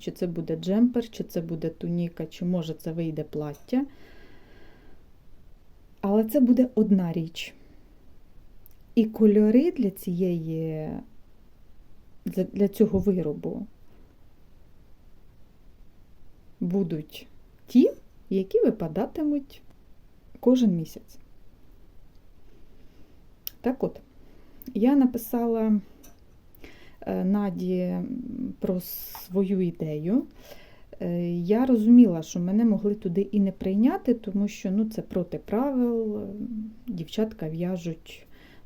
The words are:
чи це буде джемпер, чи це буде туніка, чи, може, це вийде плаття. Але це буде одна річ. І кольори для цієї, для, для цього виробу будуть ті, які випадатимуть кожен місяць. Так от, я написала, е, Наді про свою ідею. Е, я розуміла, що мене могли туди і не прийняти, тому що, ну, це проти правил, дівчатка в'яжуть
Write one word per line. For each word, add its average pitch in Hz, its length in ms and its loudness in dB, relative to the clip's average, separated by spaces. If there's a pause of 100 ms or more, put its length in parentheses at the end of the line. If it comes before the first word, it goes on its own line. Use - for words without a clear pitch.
чи 185 100 -10
це - 160 -6
буде 165 300 -6
джемпер, 233 540 0
чи - 140 -8
це - 160 -6
буде 165 280 -6
туніка, 170 580 -6
чи, - 180 -10
може, 170 300 -2
це - 180 -10
вийде 160 320 -6
плаття. 151 640 -4 (2250)
Але 208 240 2
це 277 160 2
буде 247 340 6
одна 185 380 4
річ. 165 420 -6 (1400)
І 226 100 6
кольори 220 680 6
для 220 180 0
цієї, 160 1000 -4 (1300)
для, 185 200 -2
для 196 240 0
цього 202 300 2
виробу 180 680 -2 (3000)
будуть 175 680 -4 (400)
ті, 320 240 6 (400)
які 190 300 0
випадатимуть 277 1040 -2 (800)
кожен 240 360 4
місяць. - 420 -10 (2500)
Так 254 240 -2
от, - 160 -6 (720)
я 247 220 4
написала, 233 840 2 (1200)
е, 185 240 -4
Наді 180 720 -2 (600)
про 185 220 -2
свою 190 800 -4
ідею. 165 640 -2 (800)
Е, 175 300 -4
я 185 360 2
розуміла, 226 560 8
що - 180 -6
мене 196 240 2
могли 208 300 2
туди 190 260 -2
і 202 200 0
не 196 120 2
прийняти, 233 640 0
тому 202 340 -4
що, 202 220 -6
ну, 214 140 2
це 220 180 -6
проти 175 360 -4
правил, 226 880 -2 (600)
дівчатка 190 640 -6
в'яжуть 170 800 -8 (400)